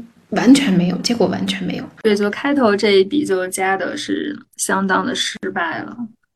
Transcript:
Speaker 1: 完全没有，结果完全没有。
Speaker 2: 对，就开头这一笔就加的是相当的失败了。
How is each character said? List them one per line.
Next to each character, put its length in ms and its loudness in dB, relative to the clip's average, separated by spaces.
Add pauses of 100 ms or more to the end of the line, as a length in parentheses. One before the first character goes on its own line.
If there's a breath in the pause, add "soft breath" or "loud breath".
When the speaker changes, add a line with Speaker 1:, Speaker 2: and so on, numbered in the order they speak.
(280)
Speaker 1:
完 260 6
全 180 4
没 140 4
有， 120 -2
结 140 -2
果 140 2
完 220 -2
全 160 -4
没 140 -4
有。 60 -10 (200)
Speaker 2:
对， 100 4
就 160 0
开 240 -2
头 220 4
这 160 2
一 100 8
笔 240 0
就 220 0
加 280 -2
的 200 -6
是 420 -6 (180)
相 300 -2
当 180 0
的 120 -4
失 200 -6 (160)
败 300 -6
了。 140 -14 (400)